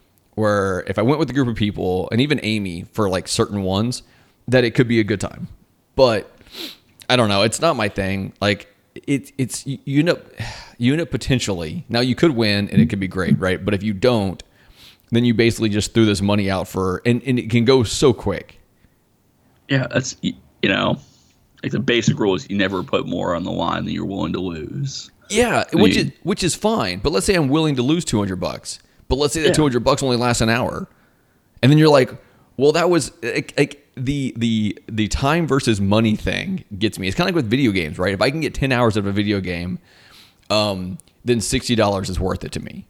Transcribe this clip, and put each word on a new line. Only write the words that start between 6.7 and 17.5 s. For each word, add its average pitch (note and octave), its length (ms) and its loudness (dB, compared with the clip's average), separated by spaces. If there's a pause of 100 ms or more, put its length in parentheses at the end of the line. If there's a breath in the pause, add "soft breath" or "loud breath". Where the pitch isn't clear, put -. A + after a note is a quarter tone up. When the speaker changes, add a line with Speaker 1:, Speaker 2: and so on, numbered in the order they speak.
Speaker 1:
I B2+ 60 4
don't A2+ 140 4
know. G2+ 140 2
It's A#2 180 0
not D#3 140 2
my G#2+ 140 -2
thing. G2 520 -4
Like, G2+ 260 0 (400)
it, C#3 300 -2
it's, - 300 -6
you, C#3 180 -8
you C#3 140 2
end E3+ 100 4
up, C3 140 -2 (560 loud breath)
you A#2+ 120 4
end D#3+ 100 0
up - 100 -8
potentially, G2+ 800 -2
now A#2 100 0
you B2+ 160 0
could E3 160 4
win G#2 380 0
and G2+ 120 4
it A#2 80 4
could G2+ 100 -4
be F#2+ 80 -4
great, E2+ 320 0
right? F#2 240 -2
But G#2 120 0
if F2+ 80 -4
you G#2+ 100 -2
don't, G2 480 0 (720 soft breath)
then A#2+ 140 2
you A#2+ 80 4
basically A2+ 360 2
just G2+ 260 -2
threw A2+ 100 8
this G2 160 2
money G2+ 280 2
out F#2 180 -2
for, F#2 380 -4
and, A#2+ 200 2
and B2+ 140 0
it A2 100 -6
can A#2 160 2